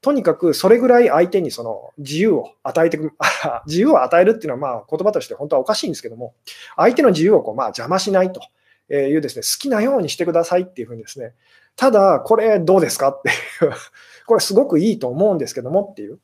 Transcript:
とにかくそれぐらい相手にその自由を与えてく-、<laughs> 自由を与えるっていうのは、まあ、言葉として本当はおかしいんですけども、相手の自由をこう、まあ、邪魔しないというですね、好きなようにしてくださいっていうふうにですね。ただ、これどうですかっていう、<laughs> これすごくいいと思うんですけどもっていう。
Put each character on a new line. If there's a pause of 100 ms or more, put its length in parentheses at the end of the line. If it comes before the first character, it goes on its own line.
と
に
か
く
そ
れ
ぐ
ら
い
相
手
に
そ
の
自
由
を (100)
与
え
て
く-、 (300)
<laughs>
自
由
を
与
え
る
っ
て
い
う
の
は、
ま
あ、
言
葉
と
し
て
本
当
は
お
か
し
い
ん
で
す
け
ど
も、 (420)
相
手
の
自
由
を
こ
う、
ま
あ、
邪
魔
し
な
い
と (540)
い
う
で
す
ね、
好
き
な
よ
う
に
し
て
く
だ
さ
い
っ
て
い
う
ふ
う
に
で
す
ね。 (420)
た
だ、
こ
れ
ど
う
で
す
か
っ
て (360)
い
う、 (280)
<laughs>
こ
れ
す
ご
く
い
い
と
思
う
ん
で
す
け
ど
も
っ
て
い
う。